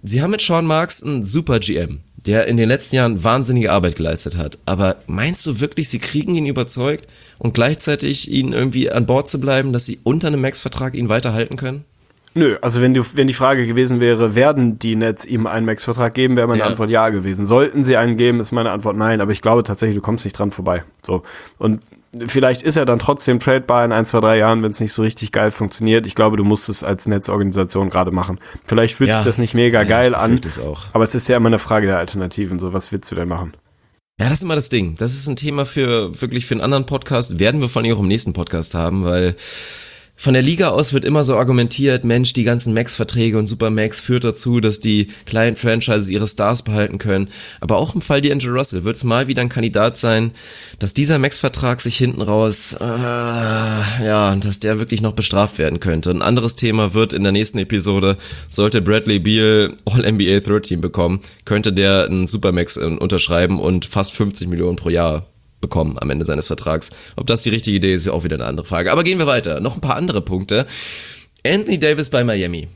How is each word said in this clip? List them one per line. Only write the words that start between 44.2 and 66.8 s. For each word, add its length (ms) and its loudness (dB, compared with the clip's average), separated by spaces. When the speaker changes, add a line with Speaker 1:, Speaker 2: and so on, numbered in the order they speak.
Speaker 1:
dazu, 360 0
dass 200 2
die 300 2
kleinen 280 0
Franchises 540 0
ihre 180 -2
Stars 360 0
behalten 340 -2
können. 320 -2
Aber 180 0
auch 160 -2
im 80 -2
Fall 200 0
D'Angelo 320 0
Russell 300 -2
wird's 200 -2
mal 240 0
wieder 160 0
ein 60 -2
Kandidat 460 0
sein, 360 2
dass 160 -2
dieser 240 2
Max-Vertrag 640 -2
sich 180 -2
hinten 240 0
raus, 580 2
äh, 20 -6
ja, 1500 -2
dass 200 -2
der 220 0
wirklich 240 -2
noch 100 0
bestraft 460 0
werden 200 -2
könnte. 300 -2
Ein 140 0
anderes 320 0
Thema 400 0
wird 180 2
in 80 -2
der 100 2
nächsten 280 0
Episode, 580 0
sollte 320 2
Bradley 380 2
Beal 560 4
All-N 320 2
B 180 4
A 40 4
Third 240 0
Team 180 -4
bekommen, 380 0
könnte 280 0
der 320 4
einen 200 0
Supermax, 520 0
äh, 80 -4
unterschreiben 720 0
und 260 0
fast 280 -2
fünfzig 340 -2
Millionen 300 -2
pro 120 -6
Jahr 380 0
bekommen 320 -2
am 100 -4
Ende 160 -2
seines 220 -2
Vertrags. 420 -4